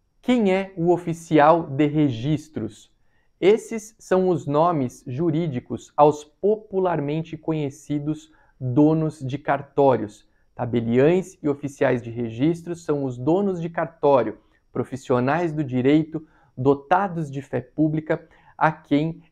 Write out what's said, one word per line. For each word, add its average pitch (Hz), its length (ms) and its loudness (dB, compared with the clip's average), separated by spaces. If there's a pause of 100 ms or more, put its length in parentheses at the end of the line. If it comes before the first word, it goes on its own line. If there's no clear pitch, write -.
(240)
Quem 233 280 2
é 190 240 -2
o 170 160 0
oficial 165 760 2
de 143 180 0
registros? 139 1040 -4 (480)
Esses 220 600 0
são 185 280 0
os 170 200 0
nomes 147 580 0
jurídicos 139 880 -4
aos 147 280 4
popularmente 170 1120 -4
conhecidos 151 960 -6 (280)
donos 151 600 2
de 131 180 -8
cartórios. 135 920 -2 (280)
Tabeliães 123 880 0
e 143 40 -2
oficiais 135 540 -2
de 117 80 -12
registros 147 760 -4
são 147 200 -2
os 123 160 -6
donos 175 420 0
de 165 80 -6
cartório, 143 720 0 (340)
profissionais 131 800 -2
do 151 100 -2
direito, 143 640 0 (300)
dotados 160 720 0
de 135 140 -10
fé 127 180 -6
pública, 156 680 -2 (300)
a 156 140 2
quem 156 500 -2 (100)